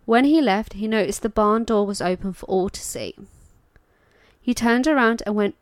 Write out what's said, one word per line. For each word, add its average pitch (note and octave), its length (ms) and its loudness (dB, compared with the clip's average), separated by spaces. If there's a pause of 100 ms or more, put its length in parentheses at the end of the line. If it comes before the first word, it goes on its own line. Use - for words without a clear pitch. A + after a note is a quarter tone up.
When A#3 200 4
he D4+ 160 4
left, G#3+ 320 0
he G#3 140 -6
noticed G#3 340 -2
the A3+ 80 -2
barn G#3+ 340 2
door G#3+ 220 2
was G3+ 160 -6
open F3+ 320 -4
for - 140 -16
all F#3+ 220 0
to - 120 -14
see. - 340 -10 (1300)
He B3 120 -2
turned A#3+ 340 0
around A#3 380 2
and G#3 100 -2
went G#3 260 0